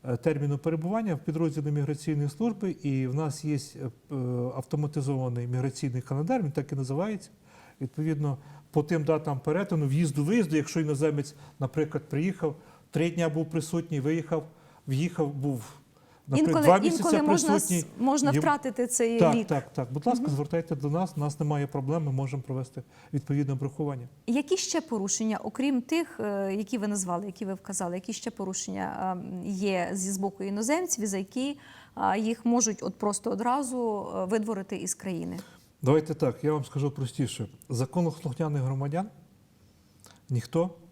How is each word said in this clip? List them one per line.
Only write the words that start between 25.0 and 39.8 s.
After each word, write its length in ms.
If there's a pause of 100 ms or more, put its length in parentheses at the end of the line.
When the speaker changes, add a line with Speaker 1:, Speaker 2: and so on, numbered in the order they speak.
Speaker 2:
окрім 380
тих, 380
е, 360
які 220
ви 100
назвали, 380
які 200
ви 80
вказали, 420
які 180
ще 180
порушення, 680
а, 180 (300)
є 460
зі, 180
з 60
боку 260
іноземців, 640
за 120
які, 420 (360)
а, 220
їх 280
можуть 380
от 140
просто 340
одразу, 840
е, 100
видворити 520
із 160
країни? 460 (420)
Speaker 1:
Давайте 320
так, 300
я 100
вам 120
скажу 260
простіше. 560 (220)
Законослухняних 920
громадян 440 (1200)